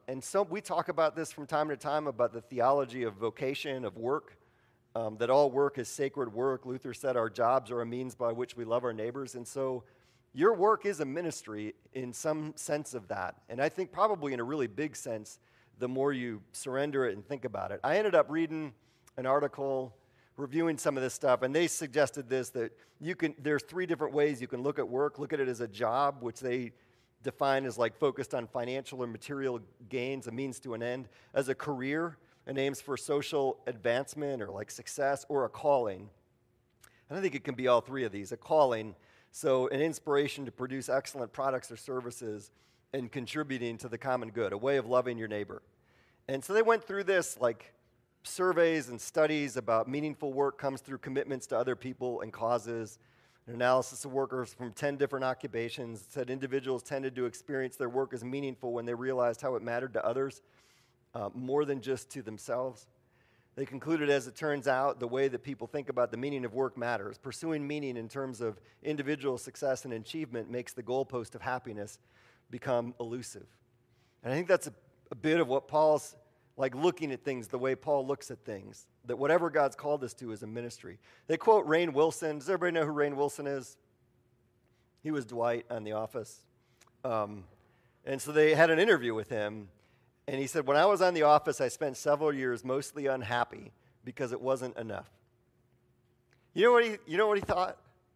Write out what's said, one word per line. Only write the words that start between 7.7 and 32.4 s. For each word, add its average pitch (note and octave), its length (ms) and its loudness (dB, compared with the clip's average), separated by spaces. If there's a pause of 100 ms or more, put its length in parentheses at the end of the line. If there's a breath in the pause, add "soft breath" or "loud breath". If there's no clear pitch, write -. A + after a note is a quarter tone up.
are A#2+ 100 -2
a A#2 60 -2
means B2 280 -6
by A#2 180 -2
which A#2+ 240 -4
we A#2+ 80 -6
love A#2 200 0
our A#2+ 80 -2
neighbors. A#2+ 440 -6
And A#2+ 100 -12
so C3 380 -4 (500 soft breath)
your F3+ 200 6
work G#3 300 4
is G3 160 -2
a D3+ 60 0
ministry C3 680 -6 (200)
in B2+ 180 -8
some D#3 440 -4
sense D3 360 -4
of A2 160 -10
that. F#2+ 280 -6 (120)
And A#2+ 120 -6
I D3+ 100 2
think F#3 200 -6
probably F3 440 0
in A#2+ 60 -2
a A#2 40 -2
really C3+ 220 -2
big B2 280 -6
sense, A2 440 -10 (400 soft breath)
the B2 100 -2
more C3+ 240 2
you A#2+ 300 -4 (100)
surrender C#3 540 0
it G2+ 80 0
and G#2 120 -14
think B2+ 200 -6
about G2 260 -4
it. - 100 -8
I D3+ 140 2
ended G#3 180 2
up D3+ 140 8
reading D#3 460 -2 (420 soft breath)
an B2+ 80 -6
article C3+ 720 0 (440 soft breath)
reviewing D3+ 400 0
some C#3+ 180 0
of C3 60 -2
this B2+ 100 0
stuff, B2+ 300 4
and C3 120 0
they E3 120 4
suggested C#3+ 640 0
this, B2+ 220 0
that A2+ 220 -4 (280 soft breath)
you E3 140 -4
can, E3 240 0
there's C#3+ 240 0
three F3+ 220 -6
different D#3 300 -2
ways D3 260 4
you B2 80 -8
can B2 140 -6
look D3 160 -2
at B2 100 6
work. C3+ 300 0
Look D3 160 -6
at C#3+ 60 2
it C3 80 2
as A#2 120 -2
a A#2+ 80 -2
job, B2 540 2
which A#2 180 -6
they B2 320 -2 (500 soft breath)
define C3+ 440 2
as, A2+ 100 -4
like, A#2 200 2
focused C#3 380 0
on A#2+ 120 -2
financial B2+ 560 -4
or A#2+ 40 -4
material B2 540 -4 (300)
gains, C3 360 -4
a A#2+ 40 -10
means B2+ 300 -6
to B2+ 120 -8
an A2+ 100 -4
end, B2 260 -4 (260 soft breath)
as C3 160 2
a C3 40 2
career, D3 600 -4 (300 soft breath)